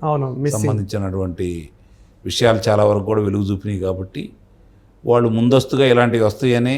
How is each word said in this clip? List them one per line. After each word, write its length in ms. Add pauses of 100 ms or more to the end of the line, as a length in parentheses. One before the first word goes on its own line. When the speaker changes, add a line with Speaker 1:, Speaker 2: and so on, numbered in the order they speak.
Speaker 1:
అవును, 300
మిస్సింగ్. 300
Speaker 2:
సంబంధించినటువంటి 1040 (560)
విషయాలు 340 (100)
చాలా 160
వరకు 260
కూడా 100
వెలుగు 300
చూపినాయి. 280
కాబట్టి 440 (840)
వాళ్ళు 240
ముందస్తుగా 560
ఇలాంటివి 380
వస్తాయనే 540